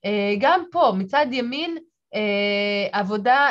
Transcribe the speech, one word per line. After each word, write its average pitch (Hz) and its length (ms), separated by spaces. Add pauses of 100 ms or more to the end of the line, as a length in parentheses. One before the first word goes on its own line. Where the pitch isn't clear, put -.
אה, 202 340
גם 330 320
פה, 269 260
מצד 269 340
ימין, 269 460 (380)
אה, 202 840
עבודה 214 520